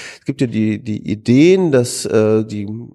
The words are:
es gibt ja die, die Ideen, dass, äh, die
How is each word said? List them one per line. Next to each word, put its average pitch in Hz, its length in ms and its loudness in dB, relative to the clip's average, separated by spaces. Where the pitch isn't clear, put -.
es - 60 -20
gibt 139 160 -6
ja 135 60 2
die, 107 360 -2
die - 260 -8
Ideen, 156 640 2
dass, 123 340 0
äh, 110 400 2
die 104 220 -8